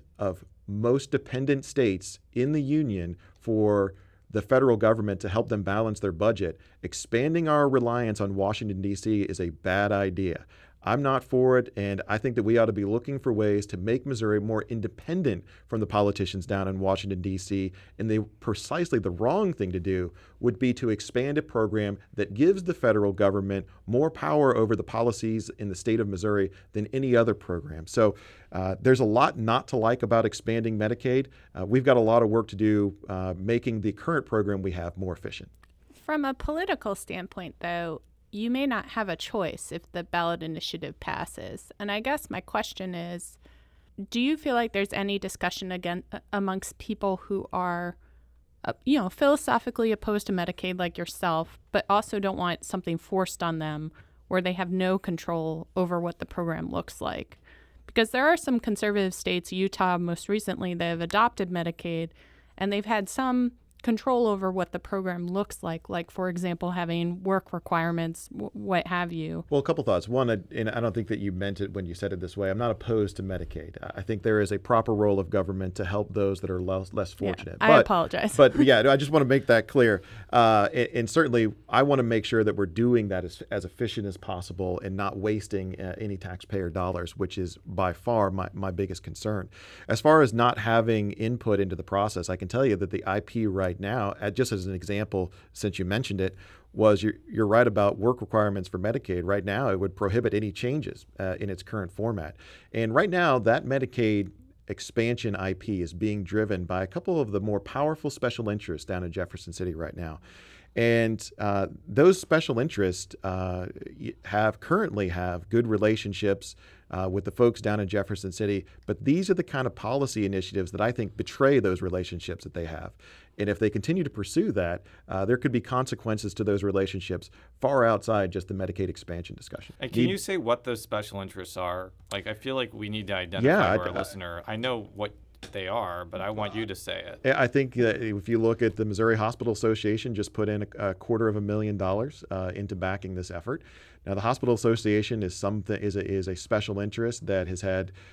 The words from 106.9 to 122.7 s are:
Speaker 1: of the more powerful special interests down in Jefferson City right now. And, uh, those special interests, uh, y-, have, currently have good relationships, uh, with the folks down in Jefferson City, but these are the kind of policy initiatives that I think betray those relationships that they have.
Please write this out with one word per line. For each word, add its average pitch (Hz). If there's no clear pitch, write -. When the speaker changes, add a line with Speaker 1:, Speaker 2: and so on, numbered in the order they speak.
Speaker 1:
of 107
the 98
more 104
powerful 151
special 120
interests 104
down 90
in 85
Jefferson 87
City 90
right 80
now. 80
And, 117
uh, 101
those 170
special 156
interests, 101
uh, 92
y-, -
have, 107
currently 160
have 87
good 117
relationships, 104
uh, 92
with 95
the 98
folks 120
down 104
in 98
Jefferson 98
City, 101
but 101
these 175
are 196
the 170
kind 131
of 117
policy 123
initiatives 95
that 95
I 113
think 117
betray 139
those 92
relationships 90
that -
they 85
have. 82